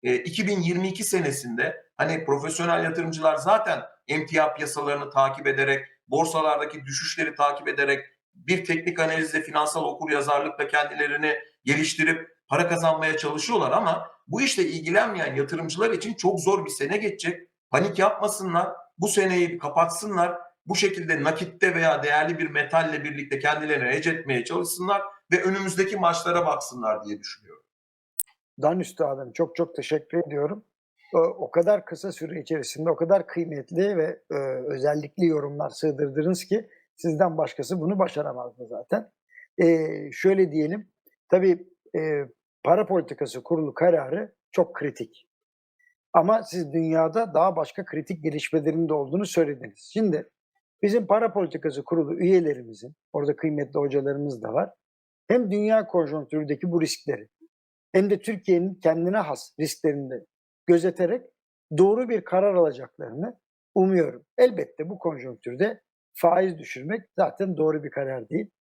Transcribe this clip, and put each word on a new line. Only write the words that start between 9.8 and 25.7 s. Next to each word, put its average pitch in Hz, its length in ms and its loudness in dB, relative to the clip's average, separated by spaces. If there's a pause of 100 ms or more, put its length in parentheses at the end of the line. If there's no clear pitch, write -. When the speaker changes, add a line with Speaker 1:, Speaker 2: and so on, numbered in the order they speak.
Speaker 1:
okuryazarlıkla 147 840 -2
kendilerini 147 680 0 (280)
geliştirip 156 640 0 (200)
para 175 220 2
kazanmaya 160 480 2
çalışıyorlar 151 540 0
ama 190 360 0 (200)
bu 214 140 -4
işle 277 220 0
ilgilenmeyen 170 720 0
yatırımcılar 165 560 -2
için 208 220 -4
çok 180 260 0
zor 175 260 2
bir - 40 -8
sene 170 280 -2
geçecek. 185 520 -6 (220)
Panik 185 280 2
yapmasınlar, 190 680 0 (280)
bu 185 100 0
seneyi 180 500 2
kapatsınlar, 170 800 0 (280)
bu 170 100 -2
şekilde 165 480 0
nakitte 180 520 0
veya 156 280 2
değerli 156 340 2
bir 156 120 -4
metalle 151 540 0
birlikte 143 360 -6
kendilerini 147 500 0
hedge 156 200 0
etmeye 135 340 -2
çalışsınlar 180 580 -2 (300)
ve 175 120 2
önümüzdeki 190 540 0